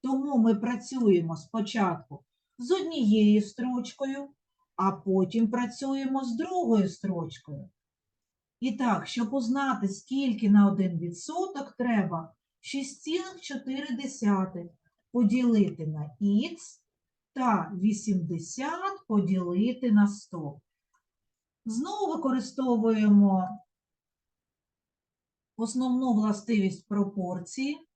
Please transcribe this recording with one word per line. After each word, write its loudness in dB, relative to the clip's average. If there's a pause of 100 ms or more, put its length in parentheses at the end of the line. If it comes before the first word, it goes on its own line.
Тому 0
ми 6
працюємо 0
спочатку -4 (340)
з -10
однією 4
строчкою, -6 (460)
а 0
потім 0
працюємо -4
з -4
другою 2
строчкою. -8 (920)
І -2
так, -2
щоб -4
узнати, -2
скільки -2
на 8
один 0
відсоток, -6
треба -2 (260)
шість -10
цілих -6
чотири -8
десятих -2 (460)
поділити 2
на -6 (100)
ікс -2 (500)
та 0
вісімдесят -4
поділити 0
на 6
сто. -10 (1040)
Знову -4
використовуємо 2 (2000)
основну 0
властивість 0
пропорції. -4